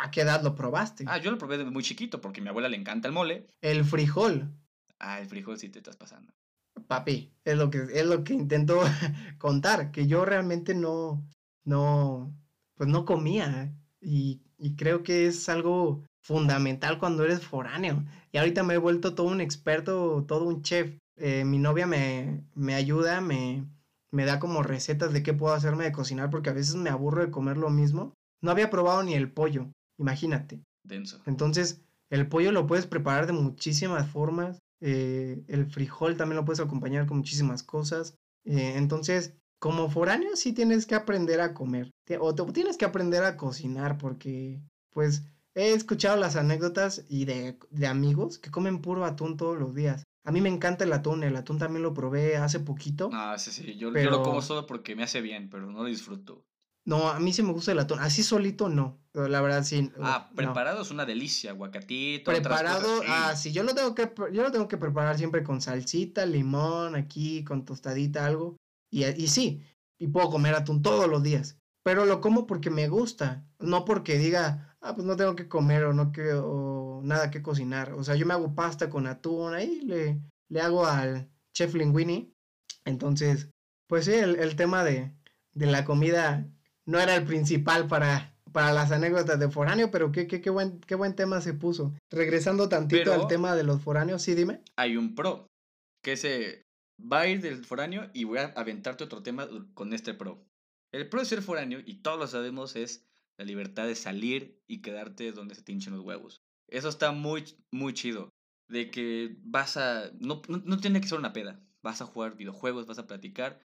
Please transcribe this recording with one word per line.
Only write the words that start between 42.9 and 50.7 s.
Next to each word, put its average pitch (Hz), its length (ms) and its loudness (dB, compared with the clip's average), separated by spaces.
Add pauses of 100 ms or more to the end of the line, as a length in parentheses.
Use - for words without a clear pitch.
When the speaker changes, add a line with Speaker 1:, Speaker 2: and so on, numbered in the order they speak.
Speaker 1:
a 185 120 0
cocinar 139 640 -4
porque, 135 640 -8 (280)
pues... 147 340 0 (300)
He 214 200 4
escuchado 214 420 2
las 185 200 2
anécdotas 175 760 0
y 135 160 -2
de, 127 320 -6 (120)
de 147 160 0
amigos 143 520 2
que - 120 -16
comen 185 300 0
puro 180 240 -2
atún 160 320 -4
todos 165 220 -2
los 131 160 -4
días. 143 280 -2 (220)
A 151 80 -2
mí 175 80 4
me 196 80 4
encanta 180 360 0